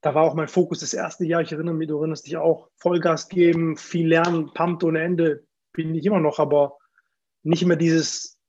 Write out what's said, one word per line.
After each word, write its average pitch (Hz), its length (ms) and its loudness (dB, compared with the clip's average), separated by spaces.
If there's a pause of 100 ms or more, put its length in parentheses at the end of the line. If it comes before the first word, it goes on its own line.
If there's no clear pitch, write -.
da 147 100 0
war 156 100 4
auch 156 120 2
mein 156 120 -4
Fokus 180 340 -2
das 143 120 -8
erste 185 320 -6
Jahr, 165 160 0
ich 165 100 -6
erinnere 165 220 -6
mich, 160 140 -4
du 151 100 -4
erinnerst 156 300 -6
dich 160 100 -8
auch, 165 380 -2
Vollgas 170 540 0
geben, 165 480 2
viel 165 300 -4
lernen, 165 460 2
pumped 170 300 -2
ohne 160 180 0
Ende, 165 460 -2 (240)
bin 160 240 -4
ich 151 100 -4
immer 202 140 4
noch, 151 200 0
aber 143 380 2 (640)
nicht 165 240 2
mehr 170 120 4
dieses 165 600 0 (120)